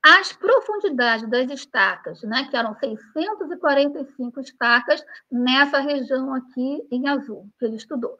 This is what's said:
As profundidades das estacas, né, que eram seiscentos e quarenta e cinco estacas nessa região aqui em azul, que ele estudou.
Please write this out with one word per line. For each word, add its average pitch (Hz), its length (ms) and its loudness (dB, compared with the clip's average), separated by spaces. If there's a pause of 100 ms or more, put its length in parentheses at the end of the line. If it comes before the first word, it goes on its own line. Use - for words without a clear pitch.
As 359 300 6
profundidades 277 960 2
das 247 220 0
estacas, 196 720 -4
né, 247 260 -4
que 262 80 -2
eram 226 220 -2
seiscentos 311 720 -6
e 349 60 -6
quarenta 285 420 2
e 269 60 -8 (100)
cinco 247 240 -8
estacas 247 680 0 (260)
nessa 262 480 2
região 269 540 -2
aqui 262 560 -6
em 254 180 -2
azul, 226 400 -4 (120)
que 240 60 -4
ele 220 100 -2
estudou. 233 440 -8